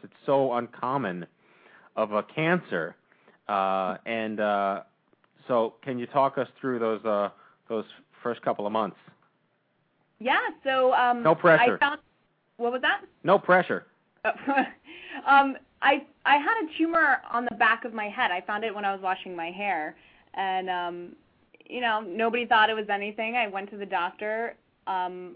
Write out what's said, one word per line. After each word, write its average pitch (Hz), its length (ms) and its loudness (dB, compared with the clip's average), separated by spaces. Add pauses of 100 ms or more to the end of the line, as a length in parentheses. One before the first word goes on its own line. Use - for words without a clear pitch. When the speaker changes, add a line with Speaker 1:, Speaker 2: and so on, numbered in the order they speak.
Speaker 1:
it's 101 100 -20 (120)
so 135 280 2
uncommon 117 760 -4 (680)
of 110 160 0
a 104 120 0
cancer. 156 720 -2 (520)
Uh, 95 480 0 (100)
and, 110 340 -4
uh, 101 420 0 (640)
so 117 340 0
can 127 160 -6
you 120 100 -6
talk 135 300 2
us 123 100 -2 (120)
through 123 200 -4
those, 110 260 -2
uh, 101 240 0 (400)
those 110 160 -4 (360)
first 120 200 -6
couple 110 240 -4
of 107 80 -4
months? 107 240 -2 (1200)
Speaker 2:
Yeah, 277 200 0 (240)
so, 262 300 4
um, 247 300 2
Speaker 1:
No 165 120 8
pressure. 214 400 6
Speaker 2:
I - 20 -4
found, 294 240 0 (560)
what 233 140 -2
was 254 100 -4
that? 359 200 0 (220)
Speaker 1:
No 185 140 6
pressure. 175 480 2 (400)
Speaker 2:
Oh, 220 60 0 (160)
<laughs> - 800 -4
um, 269 300 6 (240)
I, 285 240 2 (200)
I 285 120 6
had 403 280 0
a - 120 -10
tumor 320 440 2 (100)
on 240 180 -2
the 220 60 -6
back 226 300 2
of 226 80 -10
my 214 160 -6
head. 220 220 -2
I 175 100 -2
found 208 220 -6
it 220 100 -4
when 208 100 -8
I 196 80 0
was 190 100 -8
washing 185 340 -6
my 170 160 -8
hair. 185 440 -4 (380)
And, 185 360 -4
um, 175 460 -6 (540)
you 247 120 -8
know, 220 200 0
nobody 226 440 -2
thought 220 240 6
it 220 60 -2
was 214 140 -4
anything. 208 460 -4
I 233 120 0
went 196 220 -8
to 208 80 -14
the 202 80 -10
doctor, 208 720 -4 (300)
um, 180 480 -6